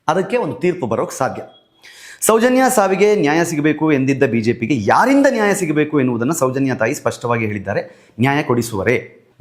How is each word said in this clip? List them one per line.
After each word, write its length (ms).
ಅದಕ್ಕೆ 300
ಒಂದು 180
ತೀರ್ಪು 320
ಬರೋಕ್ 240
ಸಾಧ್ಯ. 300
ಸೌಜನ್ಯ 480
ಸಾವಿಗೆ 460
ನ್ಯಾಯ 280
ಸಿಗಬೇಕು 480
ಎಂದಿದ್ದ 320
ಬಿ 180
ಜೆ 120
ಪಿಗೆ 240
ಯಾರಿಂದ 520
ನ್ಯಾಯ 240
ಸಿಗಬೇಕು 460
ಎನ್ನುವುದನ್ನು 340
ಸೌಜನ್ಯ 420
ತಾಯಿ 180
ಸ್ಪಷ್ಟವಾಗಿ 520
ಹೇಳಿದ್ದಾರೆ. 640
"ನ್ಯಾಯ 240
ಕೊಡಿಸುವರೇ?" 720